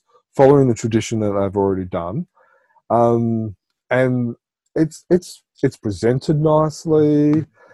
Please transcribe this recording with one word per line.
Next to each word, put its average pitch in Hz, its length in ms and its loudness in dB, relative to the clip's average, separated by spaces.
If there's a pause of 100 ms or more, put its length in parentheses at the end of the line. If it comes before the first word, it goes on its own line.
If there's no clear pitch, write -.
(360)
following 139 320 6
the 120 60 0
tradition 110 480 -4
that 104 100 -2
they've 98 260 -2
already 98 280 0
done. 90 420 -8 (600)
Um, 117 680 0 (340)
and 123 460 -2 (400)
it's, 160 340 -4
it's, - 340 -2 (200)
it's 131 140 -4
presented 123 640 -2
nicely. 151 1040 0 (280)